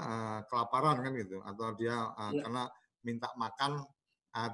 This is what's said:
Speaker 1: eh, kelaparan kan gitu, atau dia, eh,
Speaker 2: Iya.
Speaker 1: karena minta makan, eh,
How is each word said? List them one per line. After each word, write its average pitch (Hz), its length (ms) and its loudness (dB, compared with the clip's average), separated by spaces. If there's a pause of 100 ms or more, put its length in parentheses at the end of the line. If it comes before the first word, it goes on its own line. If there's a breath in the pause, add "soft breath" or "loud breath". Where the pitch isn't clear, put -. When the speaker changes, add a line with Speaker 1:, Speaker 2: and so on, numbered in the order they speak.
Speaker 1:
eh, 113 380 -2 (100)
kelaparan 131 560 4
kan 135 80 -2
gitu, 95 260 -4
atau 101 380 -4
dia, 117 180 2 (220)
eh, 107 160 -4
Speaker 2:
Iya. 143 80 2
Speaker 1:
karena 120 220 -2 (420 loud breath)
minta 117 320 -2
makan, 135 400 0 (560)
eh, 113 200 2